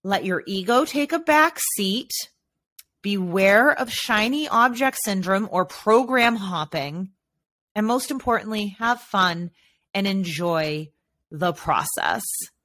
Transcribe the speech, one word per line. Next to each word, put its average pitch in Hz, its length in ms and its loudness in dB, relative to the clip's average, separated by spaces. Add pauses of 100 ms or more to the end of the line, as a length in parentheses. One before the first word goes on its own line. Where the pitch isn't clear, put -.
let 190 220 -2
your 180 200 -2
ego 196 400 2
take 285 260 -2
a 330 80 0
back 320 400 4 (160)
seat, 202 360 -2 (880)
beware 196 680 4
of 240 200 -2
shiny 247 560 0
object 247 560 2
syndrome 190 480 0
or 180 140 2
program 233 720 2
hopping, 170 760 -6 (680)
and 214 100 0
most 254 260 -2
importantly, 214 680 -4
have 240 220 -2
fun 175 500 -2 (420)
and 196 140 0
enjoy 160 840 -2 (420)
the 165 220 0
process. 143 680 -2 (420)